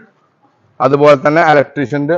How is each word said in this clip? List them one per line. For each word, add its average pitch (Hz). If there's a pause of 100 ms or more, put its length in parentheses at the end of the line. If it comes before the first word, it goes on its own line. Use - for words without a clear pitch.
(800)
അതുപോലെ 143
തന്നെ 156 (100)
ഇലക്ട്രീഷ്യന്റെ 143